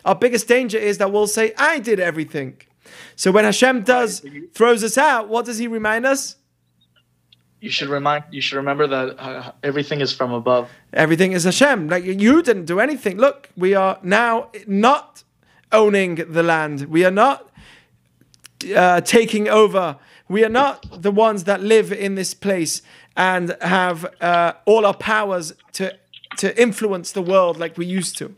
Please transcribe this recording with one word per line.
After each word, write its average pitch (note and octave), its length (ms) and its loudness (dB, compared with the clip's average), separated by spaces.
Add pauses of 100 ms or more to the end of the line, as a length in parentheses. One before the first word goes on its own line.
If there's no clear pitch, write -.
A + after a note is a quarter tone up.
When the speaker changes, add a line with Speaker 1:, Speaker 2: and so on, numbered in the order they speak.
Speaker 1:
our F#3 120 2
biggest A#3+ 320 2
danger A#3+ 300 0
is G#3 200 -2
that G3 140 0
we'll G#3 160 2
say, A3 300 -2
"I D4+ 220 0
did G#3+ 200 -2
everything." D3+ 580 -6 (580)
So - 160 0
when G#3+ 140 4
Hashem A#3+ 380 2
does, B3 400 0
Speaker 2:
Right, C#3+ 100 -18
but C#3+ 80 -16
you - 120 -18
Speaker 1:
throws A#3 300 2
us A3+ 140 -2
out, B3+ 320 2
what A3+ 160 -2
does A#3 140 -10
he A#3+ 80 -4
remind A3+ 380 -2
us? C4+ 300 -2 (1300)
Speaker 2:
You G#3+ 80 -12
should C#3 200 -6
remind, D3 420 -2
you C#3 100 -10
should C#3 160 -4
remember C#3+ 300 -4
that, C3 320 -4
uh, C3 320 -14 (120)
everything C#3+ 380 -4
is C3 100 -2
from B2+ 200 -4
above. A#2+ 380 0 (240)
Speaker 1:
Everything E3 380 2
is F3 140 -2
Hashem. F#3+ 440 2
Like, F3+ 140 -2
you G#3 400 2
didn't G3 220 0
do F3 140 -2
anything. A3+ 380 -2
Look, C#4 380 0
we F#3 180 0
are F#3+ 300 0
now A3+ 460 0 (180)
not A3+ 560 0 (480)
owning G3+ 440 2
the E3 280 -2
land. D#3 420 -2
We D#3+ 200 2
are F#3 60 4
not, A3+ 380 0 (1300)
uh, F3+ 260 4
taking A3 460 2
over. F#3+ 500 2 (300)
We G#3 160 2
are A3 60 2
not B3 520 -2
the G3+ 100 0
ones G#3 340 2
that G3 160 0
live G#3 300 4
in G3 240 -6
this F#3 180 -6
place F#3 480 -4 (340)
and F3+ 460 0
have, F3+ 600 -2
uh, E3+ 320 2 (120)
all G#3 200 4
our G3 80 4
powers G3 600 -4 (200)
to, - 240 -8 (400)
to G3+ 240 0
influence G3+ 520 -2
the G3 80 -6
world F3 360 2
like E3 200 -8
we F3 80 -6
used F3+ 320 -6
to. - 200 -12